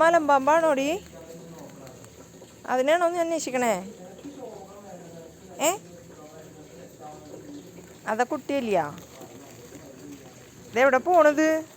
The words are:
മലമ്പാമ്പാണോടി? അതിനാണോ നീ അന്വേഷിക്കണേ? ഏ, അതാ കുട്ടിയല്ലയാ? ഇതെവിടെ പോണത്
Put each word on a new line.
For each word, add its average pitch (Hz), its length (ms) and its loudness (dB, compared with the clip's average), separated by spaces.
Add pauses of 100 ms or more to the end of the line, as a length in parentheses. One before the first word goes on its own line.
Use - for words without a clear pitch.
മലമ്പാമ്പാണോടി? 294 840 4 (1800)
അതിനാണോ 294 420 2
നീ 359 100 -2
അന്വേഷിക്കണേ? 254 500 -2 (1900)
ഏ, 330 40 2 (2500)
അതാ 220 200 0
കുട്ടിയല്ലയാ? 240 560 -2 (1800)
ഇതെവിടെ 254 360 4
പോണത് 311 420 4 (280)